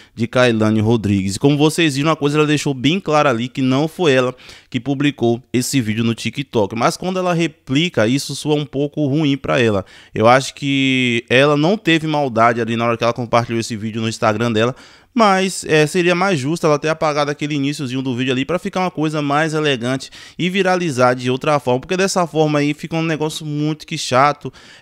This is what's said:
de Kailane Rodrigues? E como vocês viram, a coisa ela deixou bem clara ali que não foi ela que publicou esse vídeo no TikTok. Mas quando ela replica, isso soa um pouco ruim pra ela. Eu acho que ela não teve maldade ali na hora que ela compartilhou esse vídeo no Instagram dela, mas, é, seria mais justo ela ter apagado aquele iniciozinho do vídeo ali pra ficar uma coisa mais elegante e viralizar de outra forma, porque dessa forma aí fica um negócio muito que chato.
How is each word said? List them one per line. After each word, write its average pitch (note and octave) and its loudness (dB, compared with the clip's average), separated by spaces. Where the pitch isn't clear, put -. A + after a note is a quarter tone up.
de A#2 -2
Kailane A2 2
Rodrigues? G2+ 0
E - -8
como C#3+ 4
vocês D3+ 2
viram, C#3 0
a D#3 2
coisa D3 -2
ela D3+ 2
deixou D3 0
bem C#3 0
clara D3+ 0
ali A#2 -2
que C#3 -6
não C3 2
foi D#3 2
ela B2+ 2
que B2+ -6
publicou C3 -2
esse B2+ 0
vídeo A2 0
no A2+ 0
TikTok. A2+ -4
Mas C3+ 0
quando F#3 -6
ela F3+ 0
replica, D#3 -2
isso C3+ -2
soa D3+ -2
um D3 -4
pouco D3 -4
ruim C#3 0
pra D3+ -2
ela. G#2+ 2
Eu G#2+ 4
acho C3 4
que C3+ 0
ela C#3+ 4
não E3 2
teve D#3+ 0
maldade A#2+ 2
ali A2+ -2
na A#2 -2
hora A#2 0
que A#2+ -4
ela A#2 2
compartilhou A#2 0
esse A2+ -6
vídeo A2 -6
no A2 -2
Instagram A2+ 0
dela, A#2 2
mas, F#3+ 2
é, D3+ 4
seria F3 2
mais F3+ 0
justo D3+ -4
ela D3 2
ter D#3 -4
apagado D3+ -2
aquele D3 -6
iniciozinho C#3 -4
do C3 -4
vídeo C3 -2
ali C3 -2
pra E3 -4
ficar F#3 -6
uma F#3 0
coisa D#3 -4
mais D3 0
elegante C3+ -2
e F3+ 0
viralizar F3 2
de B2+ -4
outra C#3+ 0
forma, B2+ 0
porque F3+ -6
dessa F#3+ 0
forma D3+ 0
aí D3 0
fica E3 -8
um D#3+ -2
negócio D#3 -4
muito D3+ -4
que D#3 -8
chato. C3+ 0